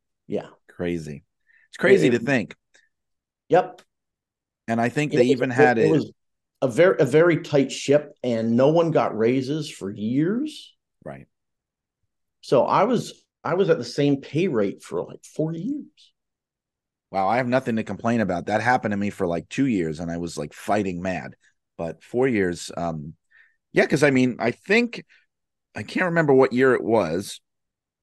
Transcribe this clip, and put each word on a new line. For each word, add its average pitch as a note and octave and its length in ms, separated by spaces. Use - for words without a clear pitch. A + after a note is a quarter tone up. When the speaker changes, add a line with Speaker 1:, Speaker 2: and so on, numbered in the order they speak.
Speaker 1:
yeah. - 240
Speaker 2:
Crazy. E2 560
It's - 80
crazy F3 320
Speaker 1:
It, - 20
Speaker 2:
to A#2+ 60
Speaker 1:
it A2+ 60
Speaker 2:
think. A#2 340
Speaker 1:
Yep. - 340
Speaker 2:
And A#2 120
I A#2+ 100
think D3 220
Speaker 1:
It D3 40
Speaker 2:
they A#2+ 60
Speaker 1:
was, B2 80
Speaker 2:
even C3 200
Speaker 1:
it, B2 40
Speaker 2:
had B2 240
Speaker 1:
it G#2+ 80
Speaker 2:
it G#2 40
Speaker 1:
was B2+ 220
a C3+ 60
ver-, D#3+ 260
a D#3+ 100
very D#3 380
tight C#3 300
ship, - 400
and A2+ 340
no C3 120
one E3 240
got A#2+ 240
raises C3 520
for F#2+ 220
years. D#3 840
Speaker 2:
Right. C#2 220
Speaker 1:
So B2+ 220
I D#3+ 200
was, - 400
I C#3 120
was F3+ 160
at D#3 80
the A#2+ 60
same C#3+ 360
pay D#3+ 260
rate G#2 380
for, - 180
like, - 220
four D#3+ 280
years. A3+ 600
Speaker 2:
Wow, F#2 160
I A2 120
have B2+ 100
nothing B2 280
to A2 60
complain A2+ 380
about. F2+ 260
That G#2+ 140
happened A2+ 320
to G2+ 40
me G2+ 140
for, F#2+ 160
like, E2+ 220
two C3+ 180
years, E2+ 320
and E2+ 120
I E2+ 80
was, E2+ 200
like, D2 140
fighting G2 500
mad. D#2+ 320
But E2 280
four B2+ 240
years, F#2+ 480
um, D#2+ 380
yeah, - 140
'cause, D3 180
I C#3+ 60
mean, B2+ 280
I A#2+ 140
think, A3+ 520
I G#2+ 80
can't F#3 240
remember E3 260
what C3 200
year B2+ 220
it - 100
was. G2 560